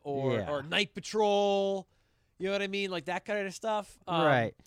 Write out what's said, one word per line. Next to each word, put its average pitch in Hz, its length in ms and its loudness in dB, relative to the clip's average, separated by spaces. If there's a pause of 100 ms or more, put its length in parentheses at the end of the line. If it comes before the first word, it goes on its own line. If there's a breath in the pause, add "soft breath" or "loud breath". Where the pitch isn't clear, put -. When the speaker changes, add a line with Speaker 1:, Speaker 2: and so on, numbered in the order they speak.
Speaker 1:
or, 135 360 0
Speaker 2:
Yeah. 117 120 -4
Speaker 1:
or 143 120 -2
Night 175 320 -2
Patrol. 202 920 0 (520)
You 185 80 -4
know 196 60 0
what 202 80 0
I 202 60 -2
mean? 196 240 -2
Like, 170 140 -6
that 175 200 -6
kind 202 200 -2
of 185 80 -8
stuff. 214 440 -4 (100)
Um, 165 180 2
Speaker 2:
Right. 123 300 4 (120)